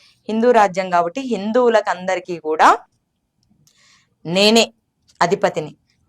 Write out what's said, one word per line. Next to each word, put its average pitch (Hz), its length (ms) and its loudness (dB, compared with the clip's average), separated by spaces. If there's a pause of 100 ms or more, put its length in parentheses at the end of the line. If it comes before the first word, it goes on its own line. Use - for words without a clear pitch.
(280)
హిందూ 226 220 0
రాజ్యం 190 400 0
కాబట్టి 175 300 -2
హిందువులకు 220 720 0
అందరికీ 185 480 -6
కూడా 156 400 2 (1500)
నేనే 208 460 2 (500)
అధిపతిని, 175 540 -2 (320)